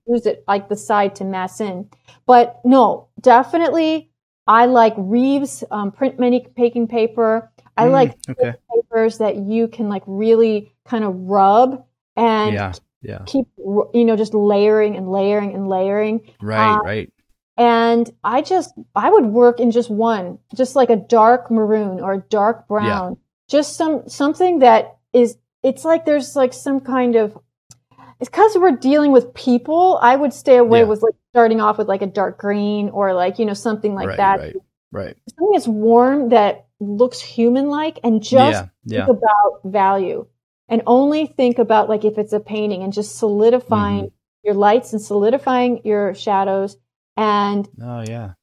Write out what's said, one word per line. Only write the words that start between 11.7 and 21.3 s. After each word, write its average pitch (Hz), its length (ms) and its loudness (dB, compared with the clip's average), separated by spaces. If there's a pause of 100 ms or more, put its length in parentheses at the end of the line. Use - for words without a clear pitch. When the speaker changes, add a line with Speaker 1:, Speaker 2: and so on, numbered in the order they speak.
Speaker 1:
and 220 360 0
Speaker 2:
Yeah, 101 200 -6 (280)
yeah. 101 260 -14
Speaker 1:
keep, 269 200 -4 (180)
r-, 202 280 -2
you 240 100 4
know, 226 120 2
just 214 180 -4
layering 208 640 2
and 185 120 -10
layering 202 440 -2
and 196 160 -6
layering. 208 520 -2 (200)
Speaker 2:
Right, 214 320 0
Speaker 1:
Um, 214 100 0
Speaker 2:
right. 107 300 -8 (420)
Speaker 1:
and 233 560 2 (120)
I 240 180 -2
just, 349 320 -4 (220)
I 220 140 0
would 370 180 4
work 240 320 2
in 233 120 0
just 233 180 -2
one, 208 500 -4 (160)
just, 254 200 -4
like, 247 140 2
a 233 80 4
dark 226 540 2